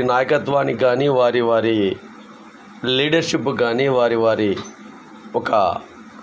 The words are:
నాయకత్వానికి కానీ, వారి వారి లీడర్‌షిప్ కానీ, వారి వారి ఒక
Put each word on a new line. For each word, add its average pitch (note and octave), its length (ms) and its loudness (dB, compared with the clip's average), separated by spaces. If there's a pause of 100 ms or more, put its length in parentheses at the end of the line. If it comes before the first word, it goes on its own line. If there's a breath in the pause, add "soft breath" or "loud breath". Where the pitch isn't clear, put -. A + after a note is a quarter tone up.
నాయకత్వానికి C3+ 800 0
కానీ, C3 240 2 (120)
వారి A#2+ 220 2
వారి A2+ 360 2 (1200)
లీడర్‌షిప్ D3+ 520 0 (100)
కానీ, A#2+ 300 0
వారి A#2+ 280 2
వారి A2 320 2 (880)
ఒక B2 140 -4 (720)